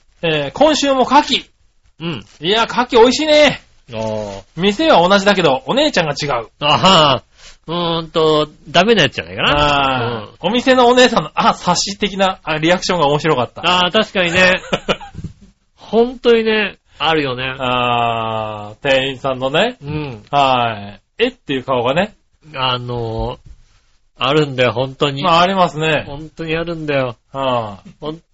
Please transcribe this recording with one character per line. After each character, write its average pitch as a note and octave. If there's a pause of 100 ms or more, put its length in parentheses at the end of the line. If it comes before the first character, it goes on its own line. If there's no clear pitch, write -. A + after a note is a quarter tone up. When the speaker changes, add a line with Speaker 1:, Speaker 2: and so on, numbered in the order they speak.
(220)
Speaker 1:
え D3+
ー、 -
今 D4+
週 C#4
も C4
牡 B3+
蠣。 C#4 (500)
Speaker 2:
う D#3+
ん。 C#3+ (160)
Speaker 1:
い E3
や、 A3
牡 -
蠣 A#3+
美 A#3+
味 B3
し C#4+
い -
ね。 D4+ (320)
Speaker 2:
あ A2+
ー。 G#2+ (140)
Speaker 1:
店 G#3
は F3
同 G3
じ G3
だ G3+
け F3+
ど、 C3+
お D#3+
姉 D4
ち -
ゃ F3
ん D#3+
が C#3+
違 D3+
う。 B2 (120)
Speaker 2:
あ D3
は D3+ (440)
ー。 D#3
う -
ー E3+
ん D#3+
と、 D#3 (200)
ダ E3+
メ A3+
な F#3+
や C3+
つ -
じ F2+
ゃ -
な F2
い F#2+
か B2+
な。 C3+
Speaker 1:
あ -
ー。 G#2
Speaker 2:
う G#2
ん。 G#2+
Speaker 1:
お F3+
店 B3
の B3+
お A#3+
姉 B3+
さ A3
ん D#3
の、 D3+
あ、 F#3
察 F3
し G3+
的 G3
な、 F#3+
あ、 D#3
リ D#3+
ア F3+
ク -
シ G3
ョ F3+
ン E3+
が C#3+
面 D3
白 D3+
か B2
っ -
た。 -
Speaker 2:
あ F3+
ー、 -
確 G#3+
か F#3+
に E3+
ね。 F#3 (580)
Speaker 1:
<laughs> -
Speaker 2:
本 B3
当 A#3+
に A3+
ね、 G#3+ (200)
あ D#3
る D#3
よ B2+
ね。 C3
Speaker 1:
あ A2+
ー、 -
店 C3+
員 B2+
さ C3+
ん B2+
の C3
ね。 G#3+
Speaker 2:
う C#3+
ん。 C#3+
Speaker 1:
は A#2 (200)
い。 G#3+
え B3+
っ B3
て -
い C3
う B2
顔 B2+
が C3
ね。 G3 (400)
Speaker 2:
あ C3
の A#2+
ー、 - (800)
あ B2+
る D3+
ん C3+
だ B2+
よ、 A#2
本 C3
当 D3
に。 C#3
Speaker 1:
ま E3+
あ、 -
あ F3+
り G3
ま F3+
す D3
ね。 D#3
Speaker 2:
本 D3+
当 D#3+
に D#3+
あ E3
る E3+
ん D#3
だ C#3+
よ。 B2+ (160)
Speaker 1:
は B2
あ。 F#2+ (180)
Speaker 2:
本 D#3 (140)